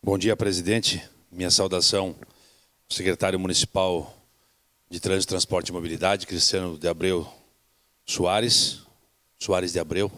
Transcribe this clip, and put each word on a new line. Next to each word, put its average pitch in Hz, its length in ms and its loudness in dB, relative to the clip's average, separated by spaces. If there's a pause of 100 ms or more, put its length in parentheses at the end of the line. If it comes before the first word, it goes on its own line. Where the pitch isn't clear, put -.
Bom 98 140 2
dia, 101 180 2
presidente. 98 680 0 (280)
Minha 90 200 -2
saudação 92 640 2 (720)
ao - 80 -6
secretário 95 420 0
municipal 90 800 0 (720)
de 87 100 -10
Trânsito, 95 300 0
Transporte 90 400 -2
e 90 40 -8
Mobilidade, 87 540 -2
Cristiano 90 520 0
de 85 100 -2
Abreu 85 400 0 (800)
Soares, 104 720 2 (600)
Soares 92 340 0
de 87 60 -2
Abreu. 85 400 -2